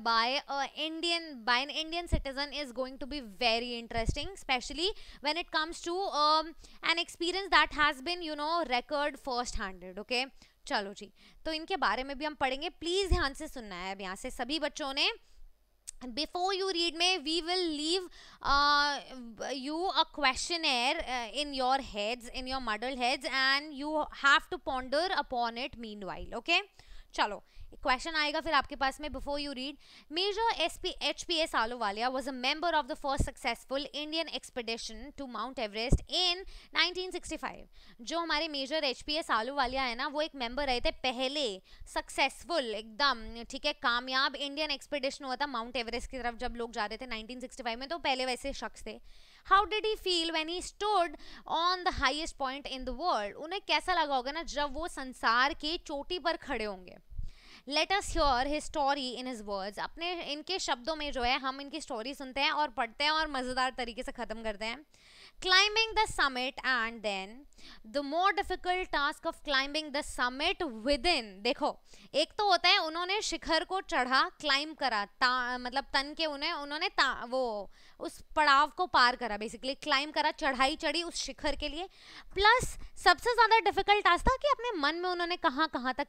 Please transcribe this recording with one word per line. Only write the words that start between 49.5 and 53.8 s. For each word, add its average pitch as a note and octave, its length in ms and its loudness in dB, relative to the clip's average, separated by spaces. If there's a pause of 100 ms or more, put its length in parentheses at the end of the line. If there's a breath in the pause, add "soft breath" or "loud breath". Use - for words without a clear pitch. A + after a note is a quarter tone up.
How G4 140 8
did G#4 180 -2
he G#4+ 120 2 (100)
feel E4 280 2
when D#4 140 0
he F4 240 -6
stood G4 380 2 (420 loud breath)
on F4+ 320 2
the G#4+ 180 2
highest D4 360 0
point C4+ 280 -4
in C4 180 -8
the B3 160 -4
world? A#3+ 320 2
उन्हें D#4+ 280 -8
कैसा E4+ 420 2